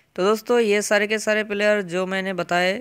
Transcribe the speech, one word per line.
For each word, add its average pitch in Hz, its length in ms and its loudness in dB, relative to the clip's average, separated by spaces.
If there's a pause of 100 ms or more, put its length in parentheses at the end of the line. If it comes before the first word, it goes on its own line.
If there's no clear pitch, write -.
(160)
तो 185 80 -2
दोस्तों, 220 360 2
ये 208 220 2
सारे 208 260 2
के 214 120 -2
सारे 214 260 0
प्लेयर 208 380 0
जो 180 240 -4
मैंने 190 280 -4
बताए, 180 460 0